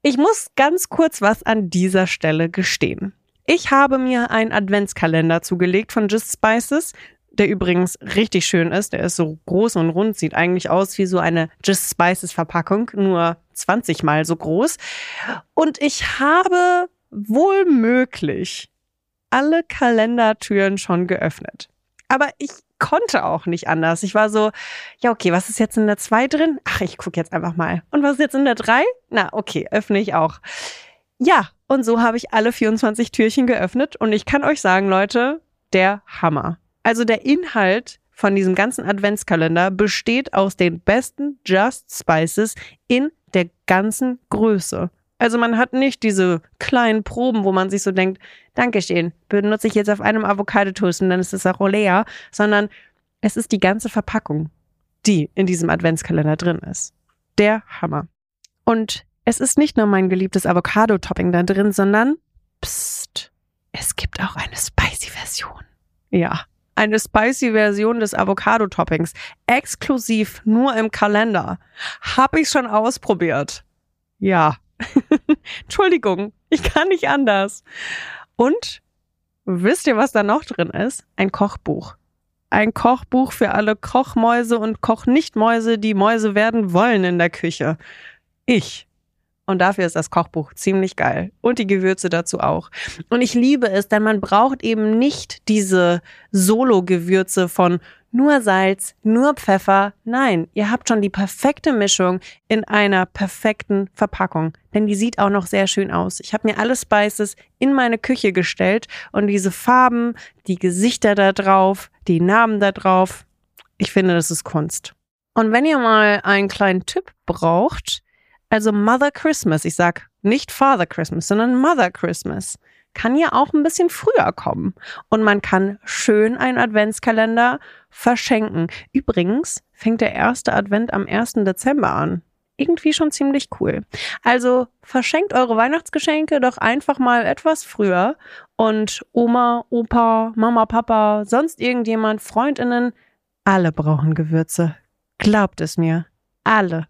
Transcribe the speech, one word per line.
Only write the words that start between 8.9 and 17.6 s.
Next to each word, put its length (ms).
Der 60
ist 160
so 280
groß 320
und 140
rund, 260
sieht 180
eigentlich 360
aus 260
wie 100
so 120
eine 320
Just 280
Spices 420
Verpackung, 600
nur 420
zwanzig 500
Mal 220
so 120
groß. 420
Und 300
ich 360
habe 680
wohl 560